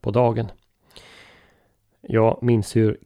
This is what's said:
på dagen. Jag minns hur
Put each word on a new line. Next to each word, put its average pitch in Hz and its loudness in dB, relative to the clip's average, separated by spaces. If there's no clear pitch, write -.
på 113 -4
dagen. 117 0
Jag 113 0
minns 117 0
hur 110 2